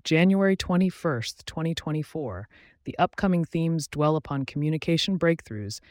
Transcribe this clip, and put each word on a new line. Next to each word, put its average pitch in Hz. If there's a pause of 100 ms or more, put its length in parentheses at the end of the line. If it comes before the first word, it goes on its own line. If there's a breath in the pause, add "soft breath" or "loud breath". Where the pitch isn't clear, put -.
January 190
twenty-first, 175
twenty 165
twenty-four, 147 (360 soft breath)
the -
upcoming 180
themes 165
dwell 151
upon 139
communication 160
breakthroughs 107 (100)